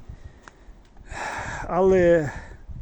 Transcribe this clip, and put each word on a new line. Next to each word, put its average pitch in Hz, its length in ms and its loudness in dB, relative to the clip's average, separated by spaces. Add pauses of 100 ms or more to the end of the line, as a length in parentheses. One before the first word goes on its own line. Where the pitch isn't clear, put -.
(1700)
Але 170 640 4 (500)